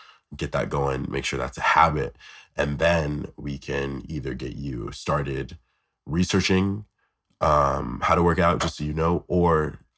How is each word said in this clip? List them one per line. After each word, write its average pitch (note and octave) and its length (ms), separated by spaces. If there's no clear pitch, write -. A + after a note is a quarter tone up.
Get D2 160
that C#2 180
going, C#2 400
make C2+ 160
sure C2+ 140
that's B1+ 180
a - 40
habit. D2+ 540
And D2 240
then D#2 580
we C#2+ 200
can C#2 520
either C2+ 240
get C2 220
you B1+ 360
started C#2 680
researching, F#2+ 800
um, C#2 640
how E2 120
to F2 80
work E2+ 160
out, E2+ 220
just - 160
so D2+ 60
you D2+ 100
know, D#2+ 340
or, E2 520